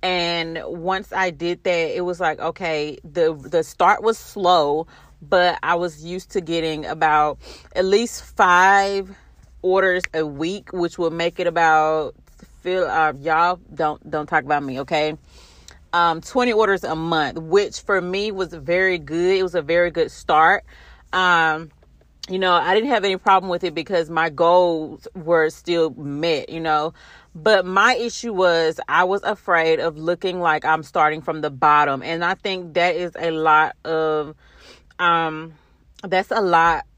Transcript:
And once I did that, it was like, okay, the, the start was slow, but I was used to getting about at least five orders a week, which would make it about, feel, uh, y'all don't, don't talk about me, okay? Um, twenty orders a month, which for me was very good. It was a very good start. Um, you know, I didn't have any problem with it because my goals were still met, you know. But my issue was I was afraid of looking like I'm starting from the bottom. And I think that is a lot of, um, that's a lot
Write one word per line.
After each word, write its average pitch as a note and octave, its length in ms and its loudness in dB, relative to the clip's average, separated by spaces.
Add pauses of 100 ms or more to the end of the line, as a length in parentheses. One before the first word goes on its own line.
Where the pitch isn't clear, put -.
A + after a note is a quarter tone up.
And E3+ 600 -4
once F3+ 480 -6
I F#3 160 0
did E3+ 340 -6
that, E3+ 320 0
it F3+ 60 -4
was F3 180 -4
like, D#3+ 200 -2
okay, D#3 640 -4
the, E3 320 0
the D#3 280 -2
start - 380 2
was A3 160 0
slow, E3 680 2 (340)
but F3+ 400 2
I E3+ 140 0
was E3 280 -6
used F3+ 280 -12
to G3+ 100 -4
getting D#3+ 460 -4
about D3+ 500 0 (380)
at F#3 100 0
least G#3 380 0
five G3 920 4 (460)
orders F#3 400 2 (140)
a D#3+ 100 -2
week, D#3+ 480 -8
which F3 240 -4
would E3 160 -2
make E3+ 260 -6
it F3 60 -2
about, D#3 720 0 (460)
feel, F3+ 240 -2
uh, D#3 340 0
y'all E3 400 0 (160)
don't, D3+ 340 -4
don't D3+ 160 -6
talk D3+ 180 -2
about C#3+ 200 -2
me, C3+ 160 -8
okay? D3+ 360 -2 (760)
Um, E3+ 280 2
twenty B3 320 0
orders G3+ 300 2
a D#3+ 120 -4
month, D#3+ 440 -2
which E3+ 420 0
for G3 180 0
me F#3+ 320 -4
was F#3+ 220 -6
very F3 460 -2
good. E3+ 380 0
It F#3 60 0
was F3+ 120 -4
a E3+ 60 0
very E3+ 300 0
good D#3 180 -2
start. E3 560 2 (460)
Um, E3 600 2 (580)
you F#3 100 -6
know, F#3 140 2
I F3 200 2
didn't A3+ 160 2
have A3+ 140 0
any F#3+ 140 -2
problem F#3+ 320 2
with F3 140 -4
it E3+ 120 -4
because E3 340 -2
my E3 200 0
goals E3 840 2
were D#3+ 340 2
still E3 420 0
met, D3 580 -4
you E3 120 -10
know. D#3 320 -2 (400)
But F#3 320 2
my G3 300 2
issue A#3 360 -6
was E3+ 560 2
I E3+ 180 2
was G3 180 -2
afraid E3 560 0
of D#3+ 180 -4
looking F3 420 -4
like D#3 240 0
I'm D#3 200 0
starting D#3 380 0
from D#3 200 -6
the D3+ 80 -2
bottom. C#3+ 540 2
And E3 200 -4
I F3+ 120 -2
think F3+ 400 -8
that F3 200 2
is F3 220 -6
a E3 140 -2
lot D#3 520 4
of, D#3 520 -2 (640)
um, E3 540 0 (500)
that's F#3 260 -2
a A3+ 120 0
lot E3 440 2 (120)